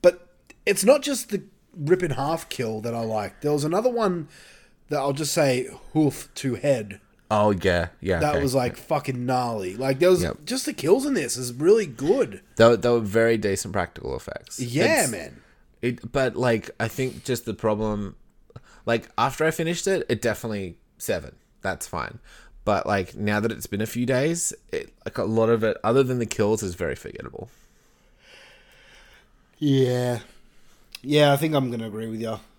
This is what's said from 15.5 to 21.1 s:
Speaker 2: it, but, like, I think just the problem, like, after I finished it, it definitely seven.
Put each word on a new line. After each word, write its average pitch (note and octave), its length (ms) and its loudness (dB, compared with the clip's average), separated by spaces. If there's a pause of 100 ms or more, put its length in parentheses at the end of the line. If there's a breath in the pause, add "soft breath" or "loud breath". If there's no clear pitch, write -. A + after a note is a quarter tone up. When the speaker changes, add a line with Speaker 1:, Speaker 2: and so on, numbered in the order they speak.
Speaker 2:
it, A#2+ 280 -4
but, C3 240 0
like, A#2 440 0
I A2+ 80 -2
think B2+ 380 -6
just A#2+ 200 -4
the A2 80 -6
problem, G#2 600 -4 (720 soft breath)
like, A#2 280 0
after C3+ 300 0
I D#3+ 60 2
finished E3+ 340 -4
it, F#3+ 240 0
it A2+ 140 -2
definitely G#2+ 540 -4 (200)
seven. - 380 -6 (260)